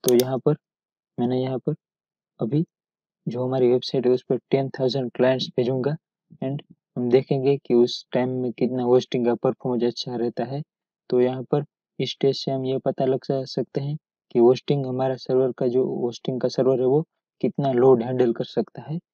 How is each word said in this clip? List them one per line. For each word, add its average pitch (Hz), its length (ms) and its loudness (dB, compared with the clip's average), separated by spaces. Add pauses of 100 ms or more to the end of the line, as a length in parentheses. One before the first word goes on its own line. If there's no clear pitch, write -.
तो 123 100 4
यहाँ 127 240 0
पर 151 180 0 (600)
मैंने 127 240 -2
यहाँ 131 160 -6
पर 151 160 -6 (680)
अभी 139 240 -2 (640)
जो 127 180 -4
हमारी 127 240 2
वेबसाइट 123 380 0
है 123 60 4
उस 127 160 0
पर 127 100 0 (120)
टेन 135 200 0
थाउजेंड 127 420 -2
क्लाइंट्स 127 340 0 (100)
भेजूँगा 131 380 0 (480)
and 139 200 -6 (340)
हम 123 140 -2
देखेंगे 135 480 2
कि - 160 -2
उस 120 380 2
टाइम 127 220 0
में 123 180 -4
कितना 123 300 -2
होस्टिंग 123 440 2
का 120 80 2
परफॉर्मेंस 123 500 -2
अच्छा 123 320 -4
रहता 117 300 -4
है। 139 160 -8 (480)
तो 123 100 2
यहाँ 127 220 0
पर 147 220 -2 (340)
इस - 220 -6
टेस्ट 135 240 0
से 135 60 -4
हम 135 140 -4
ये 131 140 -2
पता 135 260 -2
लग 131 200 -2
सा-, 135 220 -4
सकते - 340 -6
हैं 143 160 -6 (340)
कि 120 80 0
होस्टिंग 127 480 4
हमारा 131 320 -2
सर्वर 131 340 0
का 131 160 -4
जो 127 160 2 (120)
होस्टिंग 127 440 -6
का 127 80 -2
सर्वर 127 320 2
है 127 60 0
वो 143 160 4 (400)
कितना 135 300 -2
लोड 123 300 6
हैंडल 127 300 0
कर 127 140 -4
सकता - 360 -6
है। 151 160 -8 (160)